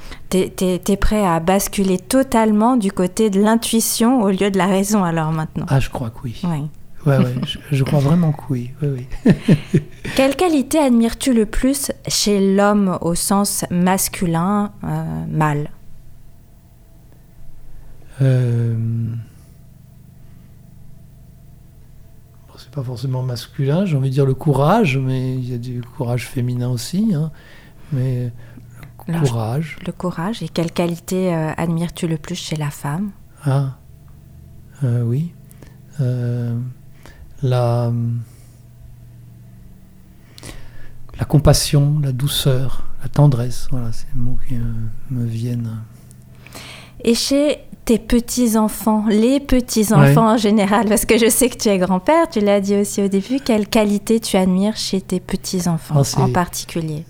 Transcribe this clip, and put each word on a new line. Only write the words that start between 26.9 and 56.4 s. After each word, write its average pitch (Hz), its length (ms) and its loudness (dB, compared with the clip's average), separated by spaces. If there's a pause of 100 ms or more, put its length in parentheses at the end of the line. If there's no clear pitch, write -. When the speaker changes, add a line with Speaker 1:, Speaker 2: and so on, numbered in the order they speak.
Speaker 2:
hein, 151 180 -2 (640)
mais 123 380 -2 (760)
le 165 60 -4
Speaker 1:
Alors, 165 120 0
je 123 60 2
Speaker 2:
courage. 117 540 -4
Speaker 1:
Le 175 80 -6
courage. 180 500 -6
Et 160 60 -8
quelle 165 220 -4
qualité, 175 640 -2
euh, 156 240 -2
admires-tu 165 500 -4
le 160 100 -2
plus 165 180 -8
chez - 220 -8
la 147 120 -4
femme ? 170 420 -6 (340)
Speaker 2:
Ah, 135 320 0 (1080)
euh, 120 200 0
oui. 135 300 -2 (680)
Euh, 120 540 -2 (840)
la, 120 500 0 (3250)
la - 80 -4
compassion, 147 760 4
la 139 80 -2
douceur, 131 720 0 (180)
la - 80 -2
tendresse, 127 600 4
voilà, 120 200 2
c'est - 220 0
les 131 60 4
mots 120 180 6 (100)
qui, 131 80 2
euh, 117 40 0 (500)
me 123 160 -2
viennent. 117 520 -4 (1300)
Speaker 1:
Et 233 120 4
chez 285 440 0 (260)
tes 226 120 4
petits-enfants, 220 1080 0
les 226 320 4
petits-enfants 220 880 4
Speaker 2:
Ouais. 214 60 4
Speaker 1:
en 254 40 4
général, 202 500 2
parce 202 180 2
que 226 120 4
je 226 120 6
sais 254 200 2
que - 80 -10
tu - 120 0
es 196 80 2
grand-père, 190 520 2
tu 226 120 -2
l'as 202 200 4
dit 196 140 0
aussi 202 260 0
au 196 60 2
début, 196 360 0
quelle 214 240 2
qualité 214 520 2
tu - 180 0
admires 190 380 2
chez - 260 -4
tes 180 180 -4
petits-enfants 175 800 -4
Speaker 2:
Ah, 139 60 6
c'est, - 160 -2
Speaker 1:
en 131 100 4
particulier ? 160 800 -4